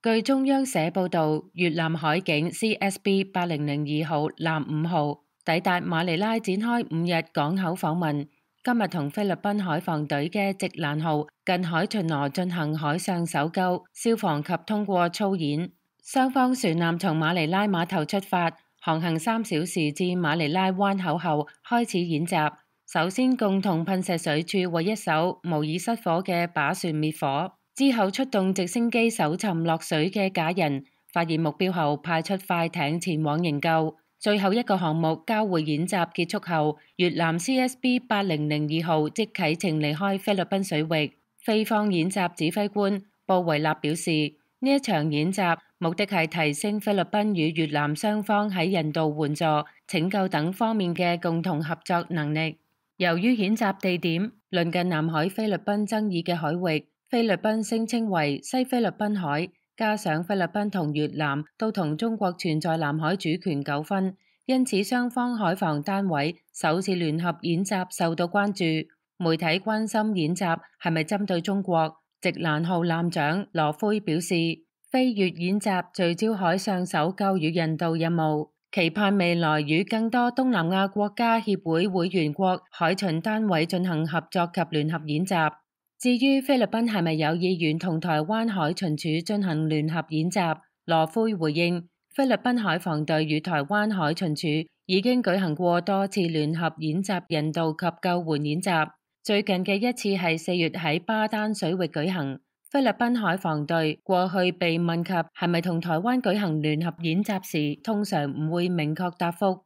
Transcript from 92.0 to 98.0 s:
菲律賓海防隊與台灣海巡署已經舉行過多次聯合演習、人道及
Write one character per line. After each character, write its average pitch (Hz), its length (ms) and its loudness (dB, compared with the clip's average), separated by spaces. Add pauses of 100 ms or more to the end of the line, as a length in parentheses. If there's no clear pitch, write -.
菲 269 140 0
律 240 80 4
賓 247 240 0
海 180 180 0
防 156 280 -2
隊 156 200 2
與 151 140 0
台 156 220 -2
灣 208 340 0
海 160 180 0
巡 170 220 -2
署 156 140 -4 (380)
已 185 140 2
經 247 220 2
舉 190 160 2
行 170 160 0
過 175 280 2
多 196 260 0
次 196 140 -2
聯 160 360 0
合 165 200 -2
演 156 220 -2
習、 185 280 -2
人 156 240 0
道 165 180 0
及 160 160 -4 (160)